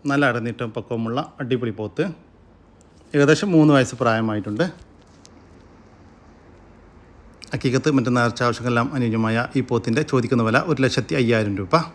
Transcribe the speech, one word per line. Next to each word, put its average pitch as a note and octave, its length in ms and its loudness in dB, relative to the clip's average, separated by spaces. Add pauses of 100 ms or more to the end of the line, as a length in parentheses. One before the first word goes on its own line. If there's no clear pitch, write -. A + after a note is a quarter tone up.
(100)
നല്ല C#3+ 200 2
അടനീട്ടവും A2+ 440 -6
പക്വമുള്ള A2+ 460 -6 (220)
അടിപൊളി A#2+ 360 -4
പോത്ത്. A2 260 -6 (1080)
ഏകദേശം D3+ 400 4
മൂന്ന് D3+ 220 8
വയസ്സ് B2+ 240 2
പ്രായമായിട്ടുണ്ട്. A2 640 -2 (3000)
ഹക്കീക്കത്ത് C3 440 0
മറ്റ് B2+ 200 2
നേർച്ച A#2+ 300 0
ആവശ്യങ്ങളെല്ലാം A#2+ 500 0
അനുയോജ്യമായ A2+ 500 0 (120)
ഈ - 100 2
പോത്തിൻ്റെ A#2+ 420 0
ചോദിക്കുന്ന B2+ 380 2
വില A#2 100 2 (120)
ഒരു B2+ 140 0
ലക്ഷത്തി B2 360 -2
അയ്യായിരം A2 400 0
രൂപ. G2 160 0 (180)